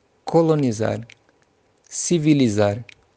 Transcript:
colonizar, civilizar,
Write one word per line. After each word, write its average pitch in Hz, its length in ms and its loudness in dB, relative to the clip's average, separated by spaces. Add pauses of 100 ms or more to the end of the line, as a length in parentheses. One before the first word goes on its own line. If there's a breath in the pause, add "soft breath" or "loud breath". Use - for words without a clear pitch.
(240)
colonizar, 120 840 0 (800)
civilizar, 123 960 0 (320)